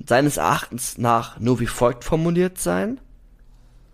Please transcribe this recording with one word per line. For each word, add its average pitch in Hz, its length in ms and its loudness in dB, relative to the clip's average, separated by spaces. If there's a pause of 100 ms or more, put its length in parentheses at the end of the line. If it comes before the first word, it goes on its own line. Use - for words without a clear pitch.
seines 143 300 2
Erachtens 113 640 -2
nach 117 400 0
nur 117 220 2
wie 120 60 -2
folgt - 380 0
formuliert 175 540 0
sein. 190 420 -2 (920)